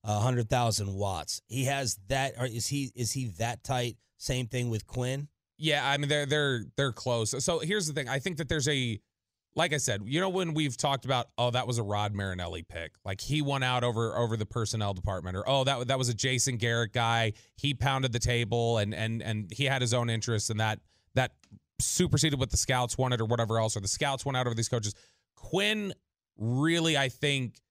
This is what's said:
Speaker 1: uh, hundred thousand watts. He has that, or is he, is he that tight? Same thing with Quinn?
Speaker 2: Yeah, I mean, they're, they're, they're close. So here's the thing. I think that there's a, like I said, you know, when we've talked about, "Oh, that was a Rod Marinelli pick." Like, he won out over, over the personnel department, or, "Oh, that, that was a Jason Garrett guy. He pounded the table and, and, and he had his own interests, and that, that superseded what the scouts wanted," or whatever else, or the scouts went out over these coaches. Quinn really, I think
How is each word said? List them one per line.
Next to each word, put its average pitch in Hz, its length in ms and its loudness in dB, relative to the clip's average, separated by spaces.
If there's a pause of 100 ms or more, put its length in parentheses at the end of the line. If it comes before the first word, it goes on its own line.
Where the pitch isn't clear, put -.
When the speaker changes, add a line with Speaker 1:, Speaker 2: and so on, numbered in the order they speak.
Speaker 1:
uh, 104 160 0
hundred 120 280 2
thousand 107 460 0
watts. 95 540 -4
He 131 160 -4
has 139 340 -2 (100)
that, 135 300 0
or 127 80 -2
is 117 200 -4
he, 143 280 -4
is 120 180 -4
he 127 160 -4 (100)
that 113 260 -4
tight? 123 320 -2 (220)
Same 127 280 -2
thing 123 240 -2
with 110 160 -2
Quinn? 131 420 -4 (280)
Speaker 2:
Yeah, 147 320 2
I 143 80 4
mean, 143 120 0
they're, 147 180 2
they're, 135 380 2 (120)
they're 139 160 2
close. 117 420 0 (100)
So 170 140 2
here's 180 300 0
the 151 40 -6
thing. 135 160 -4
I 135 120 0
think 175 160 -4
that 147 120 -4
there's 151 200 2
a, 127 320 2 (560)
like 156 160 4
I 151 60 2
said, 104 260 0
you 139 160 0
know, 190 80 2
when 180 260 0
we've 147 220 0
talked 139 300 0
about, 127 300 0
"Oh, 120 140 2
that 120 160 0
was 120 120 0
a 113 40 -2
Rod 104 320 0
Marinelli 90 480 -4
pick." 82 300 -10 (120)
Like, 98 160 -6
he 151 220 0
won 139 220 0
out 127 180 2
over, 117 340 0
over 117 200 2
the 107 100 -2
personnel 107 480 -2
department, 92 420 -4
or, 101 120 -2
"Oh, 135 160 4
that, 127 240 0
that 131 100 2
was 131 100 0
a 120 60 0
Jason 127 440 0
Garrett 117 340 0
guy. 113 400 2 (240)
He 143 180 -2
pounded 131 380 0
the 120 80 -2
table 117 580 2
and, 104 160 0
and, 110 280 -4
and 107 280 -4
he 143 140 -2
had 131 180 2
his 120 100 0
own 120 160 2
interests, 113 420 0
and 107 100 -2
that, 110 180 2 (360)
that 127 180 2 (480)
superseded 151 580 2
what 131 120 0
the - 60 -2
scouts 123 400 0
wanted," 123 240 2
or 113 40 2
whatever 113 340 2
else, 110 180 2
or 104 40 -4
the 95 80 -4
scouts 139 360 -2
went 135 120 -2
out 127 100 2
over 120 80 0
these 110 140 -2
coaches. 107 260 -2 (400)
Quinn 202 580 0 (480)
really, 156 560 2
I 135 120 2
think 135 520 -2 (100)